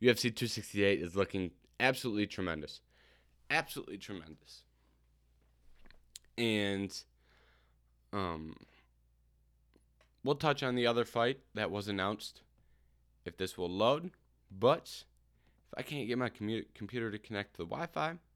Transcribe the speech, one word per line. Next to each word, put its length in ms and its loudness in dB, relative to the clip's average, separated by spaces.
U 100 8
F 80 4
C 120 2
two 160 -2
sixty-eight, 540 2
is 160 -6
looking 360 0
absolutely 460 2
tremendous. 560 -6
Absolutely 480 -2
tremendous. 680 -14
And, 580 2
um, 420 -4
we'll 120 2
touch 280 2
on 120 2
the 120 4
other 200 4
fight 340 2
that 160 0
was 180 -2
announced 540 -2
if 140 -10
this 180 -4
will 140 -4
load. 400 2
But 540 2
if 60 -8
I 20 -4
can't 260 -6
get 120 0
my 100 0
commu-, 460 -4
computer 360 -6
to 80 -8
connect 360 -6
to 40 -12
the 80 -6
Wi-Fi, 520 -4